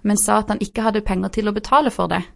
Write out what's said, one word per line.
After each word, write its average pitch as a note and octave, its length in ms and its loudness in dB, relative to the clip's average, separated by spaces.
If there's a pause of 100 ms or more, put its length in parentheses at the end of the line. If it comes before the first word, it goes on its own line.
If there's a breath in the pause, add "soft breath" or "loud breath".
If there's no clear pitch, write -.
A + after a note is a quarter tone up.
men G#3 100 2
sa G#3+ 220 2
at G#3 140 -2
han G#3 100 -4
ikke A3 220 -6
hadde G#3+ 180 0
penger F#3+ 320 -2
til G#3 140 0
å G3+ 60 -4
betale B3+ 360 2
for F3+ 200 -2
det. F3+ 100 -2 (140)